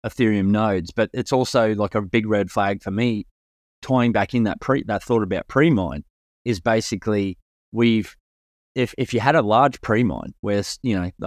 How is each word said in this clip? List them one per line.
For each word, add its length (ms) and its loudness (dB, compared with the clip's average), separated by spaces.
Ethereum 420 0
nodes. 480 0
But 180 0
it's 200 -4
also, 420 2
like, 200 -2
a 60 2
big 260 -2
red 220 0
flag 320 -2
for 100 -8
me, 340 -2
tying 320 2
back 200 0
in 100 2
that 180 -2
pre-, 220 0
that 200 -4
thought 180 2
about 280 -4
pre-mine 560 2
is 160 -2
basically 760 0
we've, 420 2
if, 240 -4
if 160 -4
you 60 0
had 160 2
a 60 4
large 400 2
pre-mine 580 -2
where, 200 -2
s-, 220 -8
you 160 -2
know, 140 -4